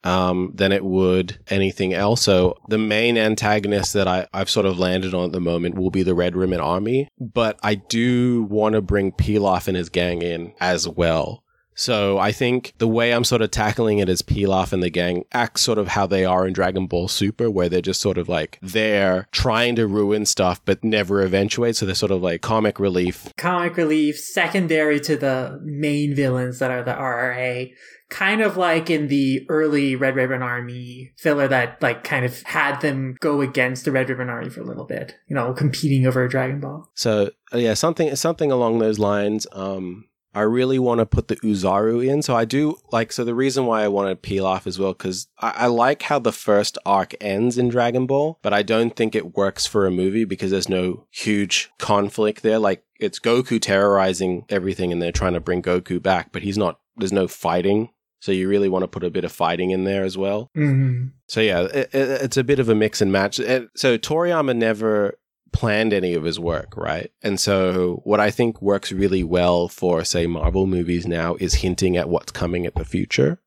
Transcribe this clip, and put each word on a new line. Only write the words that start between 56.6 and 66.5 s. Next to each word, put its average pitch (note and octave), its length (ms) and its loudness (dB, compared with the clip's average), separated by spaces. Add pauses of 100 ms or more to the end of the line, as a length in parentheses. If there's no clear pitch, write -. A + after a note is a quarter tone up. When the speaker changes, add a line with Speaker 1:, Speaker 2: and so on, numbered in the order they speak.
Speaker 1:
there's F#2+ 160 -4
no G2 140 2
fighting. E3+ 640 0 (320)
So G2+ 120 -4
you F#2 160 0
really G2+ 220 2
wanna F#2 180 0
put F2+ 160 -8
a F2+ 60 -2
bit F2 140 -4
of E2+ 60 -6
fighting F2 400 -2
in F#2 140 0
there G2 180 0
as F#2+ 160 -4
well. G2+ 380 -4
Speaker 2:
Mm-hmm. C3 520 0 (200)
Speaker 1:
So - 120 -2
yeah, F#2+ 220 4
it, B2+ 320 -2
it, C3+ 280 0
it's C3 140 -2
a C3 80 2
bit C#3 140 2
of A#2 100 2
a A2+ 60 6
mix G#2+ 260 0
and G2 120 2
match. G2 260 0
And B2 380 -2
so B2 220 2
Toriyama D#3 580 0
never G#2+ 640 0 (340)
planned A2 400 2
any F#2 220 2
of D#2 100 -2
his E2 160 -4
work, E2+ 360 -6